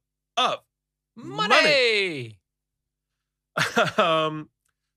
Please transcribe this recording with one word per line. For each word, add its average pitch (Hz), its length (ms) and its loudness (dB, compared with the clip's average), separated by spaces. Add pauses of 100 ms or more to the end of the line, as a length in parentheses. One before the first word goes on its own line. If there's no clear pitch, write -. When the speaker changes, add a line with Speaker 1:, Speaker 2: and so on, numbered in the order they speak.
(360)
Speaker 1:
of 208 240 -2 (560)
money. 381 340 -6
Speaker 2:
Money! 208 920 2
Speaker 1:
<laughs> - 40 -20 (1500)
Um, 156 520 0 (480)